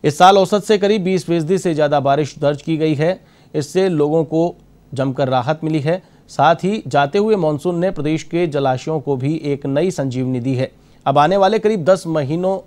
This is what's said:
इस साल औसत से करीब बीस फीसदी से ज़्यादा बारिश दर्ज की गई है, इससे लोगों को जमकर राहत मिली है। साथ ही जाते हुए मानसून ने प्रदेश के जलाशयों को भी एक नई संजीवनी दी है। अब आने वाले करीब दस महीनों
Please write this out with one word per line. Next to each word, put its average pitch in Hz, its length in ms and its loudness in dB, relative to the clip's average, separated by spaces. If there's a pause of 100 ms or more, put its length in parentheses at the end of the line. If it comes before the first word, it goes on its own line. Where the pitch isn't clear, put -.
इस 143 140 0
साल 190 200 8
औसत 190 260 2
से 214 140 2
करीब 202 260 0
बीस 185 220 0
फीसदी 170 320 0
से 175 160 -2
ज़्यादा 147 260 2
बारिश 139 400 0
दर्ज 147 220 0
की 165 160 -4
गई 156 160 0
है, 160 260 -2 (340)
इससे 175 360 0
लोगों 156 340 2
को 165 320 -2 (360)
जमकर 135 360 -2
राहत 131 360 0
मिली 156 160 -2
है। 160 220 -2 (280)
साथ 165 340 2
ही 208 240 -2
जाते 143 300 0
हुए 214 180 2
मानसून 170 440 0
ने 190 120 0
प्रदेश 156 320 -4
के 175 240 -2
जलाशयों 139 520 -2
को 139 160 -2
भी 139 200 -2 (100)
एक 143 200 -4
नई 151 260 0
संजीवनी 127 480 -4
दी 127 160 -2
है। 131 160 -4 (340)
अब 139 120 2
आने 160 200 4
वाले 196 220 2
करीब 214 260 0
दस 180 220 2
महीनों 165 600 -2